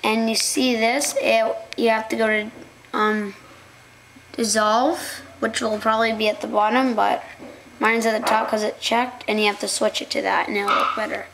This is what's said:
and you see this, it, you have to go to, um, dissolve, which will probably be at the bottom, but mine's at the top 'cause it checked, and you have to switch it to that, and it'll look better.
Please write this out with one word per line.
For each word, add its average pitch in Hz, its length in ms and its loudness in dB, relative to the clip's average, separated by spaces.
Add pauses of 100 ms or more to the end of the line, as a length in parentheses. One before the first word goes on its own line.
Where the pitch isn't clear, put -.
and 226 240 2
you 220 80 0
see 254 400 0
this, 233 420 0
it, 226 380 2 (220)
you 233 100 2
have 220 220 0
to 233 60 -2
go 226 100 0
to, 214 240 0 (420)
um, 214 420 0 (1000)
dissolve, 220 640 2 (380)
which 226 240 -4
will 214 160 -2
probably 220 340 2
be 214 160 0
at - 140 -2
the - 40 -6
bottom, 226 480 2
but 202 300 0 (540)
mine's 226 260 2
at 220 160 0
the 220 80 -4
top 220 200 2
'cause 214 140 0
it - 180 -4
checked, 247 460 -2
and 214 140 0
you 214 60 4
have 202 140 0
to 202 80 -4
switch - 340 0
it - 80 -12
to - 120 -2
that, 190 260 0
and 208 80 -4
it'll 202 180 2
look - 200 0
better. - 400 -6